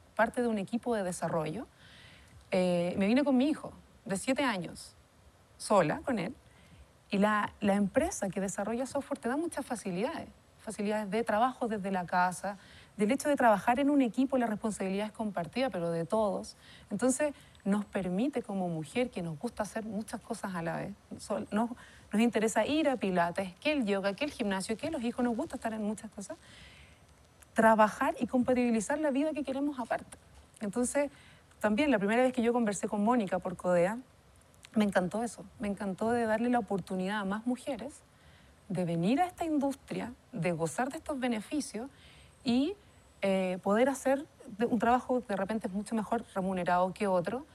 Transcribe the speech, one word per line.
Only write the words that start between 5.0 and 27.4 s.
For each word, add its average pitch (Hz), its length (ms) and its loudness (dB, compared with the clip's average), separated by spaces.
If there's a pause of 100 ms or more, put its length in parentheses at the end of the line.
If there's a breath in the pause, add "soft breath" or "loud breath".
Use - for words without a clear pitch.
sola 202 480 4
con 247 140 0
él. 196 160 -4 (760 soft breath)
Y 202 60 2
la, 208 340 2 (100)
la 196 140 4
empresa 202 540 0
que 185 100 -4
desarrolla 208 460 -4
software 277 340 -6
te 233 100 -4
da 269 80 0
muchas 311 280 -4
facilidades. 214 600 -4 (320)
Facilidades 208 500 -4
de 220 140 0
trabajo 240 440 0
desde 202 220 -4
la 185 160 -2
casa, 185 520 0 (400 loud breath)
del 208 140 2
hecho 277 180 0
de 285 60 4
trabajar 240 440 4
en 285 100 4
un 285 120 6
equipo, 262 360 2
la 240 80 2
responsabilidad 202 640 -2
es 208 60 -10
compartida, 214 560 -4
pero 170 200 -2
de 170 160 -2
todos. 208 520 -2 (340 loud breath)
Entonces, 262 420 0 (300 loud breath)
nos 202 220 0
permite 208 580 -2
como 190 240 -4
mujer, 175 420 -2
que 196 120 -8
nos 165 180 -6
gusta 233 240 -6
hacer 208 220 -6
muchas 220 360 -8
cosas 214 340 -8
a 170 60 -4
la 165 160 -4
vez, 175 160 -8 (240)
sol-, 208 340 -6
nos, 226 180 0 (420 loud breath)
nos 208 100 2
interesa 226 440 2
ir 294 240 2
a 254 80 2
pilates, 180 640 0
que 302 100 0
el 277 140 2
yoga, 196 300 0
que 294 100 -4
el 294 60 -4
gimnasio, 196 460 -2
que 311 140 -6
los 302 120 -4
hijos, 240 200 -2
nos 240 120 0
gusta 294 200 -4
estar 226 180 -6
en 220 100 -6
muchas 208 280 -6
cosas, 254 260 -12 (1160 loud breath)